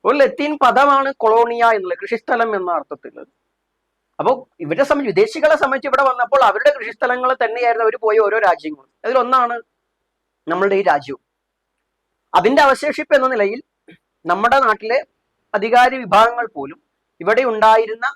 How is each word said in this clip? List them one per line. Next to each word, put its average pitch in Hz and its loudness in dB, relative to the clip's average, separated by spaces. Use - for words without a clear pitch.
ഒരു 240 2
ലത്തീൻ 285 0
പദമാണ് 269 2
കൊളോണിയ 233 2
എന്നുള്ളത്, 185 -6
കൃഷിസ്ഥലം 226 -4
എന്ന 180 -6
അർത്ഥത്തിൽ. 143 -8
അപ്പൊ 185 0
ഇവരെ 151 -2
സംബന്ധിച്ച്, 277 -2
വിദേശികളെ 302 2
സംബന്ധിച്ച് 269 -4
ഇവിടെ 269 0
വന്നപ്പോൾ 254 0
അവരുടെ 214 2
കൃഷിസ്ഥലങ്ങൾ 247 -4
തന്നെയായിരുന്നു 233 0
അവർ 220 -2
പോയ 220 2
ഓരോ 214 -2
രാജ്യങ്ങളും. 156 -2
അതിലൊന്നാണ് 247 0
നമ്മളുടെ 190 0
ഈ - -4
രാജ്യവും. 139 -4
അതിന്റെ 262 2
അവശേഷിപ്പ് 294 -2
എന്ന 262 0
നിലയിൽ 226 -2
നമ്മുടെ 214 2
നാട്ടിലെ 226 0
അധികാരി 247 2
വിഭാഗങ്ങൾ 233 2
പോലും 139 -12
ഇവിടെ 214 2
ഉണ്ടായിരുന്ന 220 2